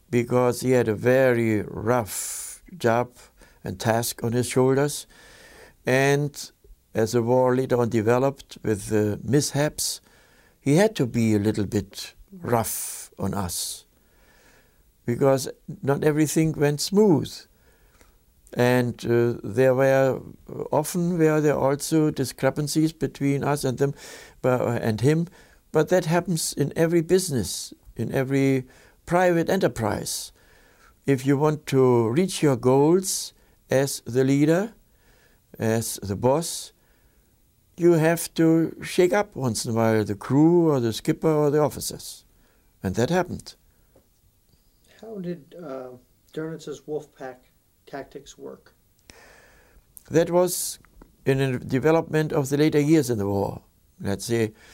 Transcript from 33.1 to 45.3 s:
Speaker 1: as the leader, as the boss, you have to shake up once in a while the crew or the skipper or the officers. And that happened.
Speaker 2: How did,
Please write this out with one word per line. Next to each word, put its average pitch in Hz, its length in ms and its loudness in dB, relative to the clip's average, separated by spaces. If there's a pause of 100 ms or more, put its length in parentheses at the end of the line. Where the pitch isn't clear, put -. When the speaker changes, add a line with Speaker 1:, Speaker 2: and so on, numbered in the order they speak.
Speaker 1:
as 135 360 -2
the 120 160 0
leader, 151 520 2 (840)
as 110 420 -2
the 98 140 -6
boss, 131 580 -2 (1040)
you 175 180 4
have 165 400 2
to 165 500 2
shake 180 280 2
up 208 220 -2
once 123 300 -4
in 127 80 -6
a - 20 -2
while 113 300 2
the 101 100 -6
crew 160 560 4
or 143 80 2
the 117 140 0
skipper - 340 -4
or 151 240 2
the 151 80 2
officers. - 640 -4 (600)
And 92 100 -4
that 123 160 0
happened. 175 460 -4 (1400)
Speaker 2:
How 214 180 -16
did, 170 420 -12